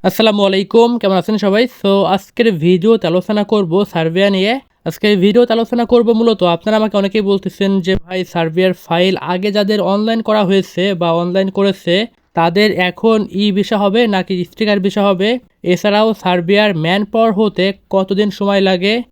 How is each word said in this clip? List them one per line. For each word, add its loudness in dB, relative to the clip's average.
আসসালামু 2
আলাইকুম, 2
কেমন 0
আছেন -2
সবাই? 0
So, -2
আজকের 0
ভিডিওতে 2
আলোচনা 0
করব 0
সার্বিয়া 0
নিয়ে। -2
আজকের 0
ভিডিওতে 4
আলোচনা -2
করব 2
মূলত, 2
আপনারা 0
আমাকে -2
অনেকেই 0
বলতেছেন -2
যে, -2
"ভাই, -6
সার্বিয়ার 0
ফাইল 0
আগে -4
যাদের 0
অনলাইন -2
করা 0
হয়েছে 0
বা -2
অনলাইন 0
করেছে, -2
তাদের 2
এখন 0
ই 0
ভিসা -2
হবে 2
নাকি -2
স্টিকার -2
ভিসা -2
হবে? 0
এছাড়াও 0
সার্বিয়ার 0
ম্যান 0
পাওয়ার 0
হতে -2
কতদিন 0
সময় -2
লাগে? 0